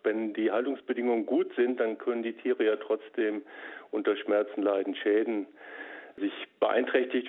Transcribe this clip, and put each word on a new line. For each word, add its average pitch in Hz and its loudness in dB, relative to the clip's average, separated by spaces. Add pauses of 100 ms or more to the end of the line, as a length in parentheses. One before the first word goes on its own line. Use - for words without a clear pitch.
wenn 110 0
die 110 2
Haltungsbedingungen 120 0
gut - 2
sind, 123 2
dann 110 0
können 117 -2
die 113 -4
Tiere 123 0
ja 107 4
trotzdem 107 -2 (480)
unter 104 2
Schmerzen 104 0
leiden, 98 2
Schäden, 107 2 (720)
sich 101 -2 (280)
beeinträchtigt 120 2